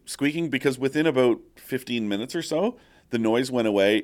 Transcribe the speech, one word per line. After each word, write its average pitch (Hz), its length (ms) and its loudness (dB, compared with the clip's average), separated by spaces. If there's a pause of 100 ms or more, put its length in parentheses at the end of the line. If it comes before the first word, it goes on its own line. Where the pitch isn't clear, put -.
squeaking, 151 440 -4
because 131 300 0
within 135 260 0
about 127 340 2 (160)
fifteen 120 540 -6
minutes 107 260 -4
or 170 60 -4
so, 180 340 -2 (360)
the 120 80 0
noise 117 320 2
went 120 160 0
away, 101 360 4